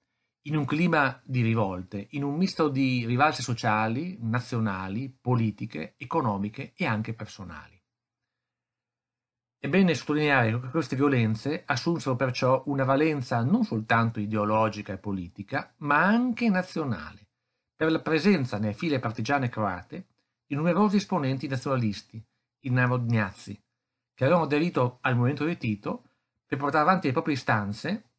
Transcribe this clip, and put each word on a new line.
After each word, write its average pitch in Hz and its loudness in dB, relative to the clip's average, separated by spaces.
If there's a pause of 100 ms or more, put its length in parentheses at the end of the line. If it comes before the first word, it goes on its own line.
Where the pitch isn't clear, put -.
(440)
in 147 -4
un 147 0
clima 151 2
di 123 0
rivolte, 101 -2
in 143 -6
un 143 -2
misto 170 0
di 131 0
rivalse 131 2
sociali, 117 -2
nazionali, 113 -2
politiche, 113 -4
economiche 117 -4
e 180 -4
anche 113 -2
personali. 87 -16 (1800)
È 139 -4
bene 175 4
sottolineare 135 2
che 127 -8
queste 151 -2
violenze 127 2
assunsero 135 -2
perciò 131 0
una 139 -2
valenza 135 2
non 202 2
soltanto 113 0
ideologica 104 0
e 95 -8
politica, 98 -8
ma 147 2
anche 233 2
nazionale, 165 -4 (480)
per 160 0
la 160 0
presenza 156 2
nelle 107 -2
file 147 -2
partigiane 120 -2
croate 104 -6 (400)
di 143 -6
numerosi 175 2
esponenti 143 0
nazionalisti, 123 -2 (420)
i 127 -6
narodnjaci, 117 0 (520)
che - -2
avevano 160 4
aderito 147 2
al 127 2
movimento 127 2
di 170 -2
Tito - -6 (420)
per 139 -4
portare 143 2
avanti 180 4
le 135 2
proprie 156 0
istanze 117 -2 (140)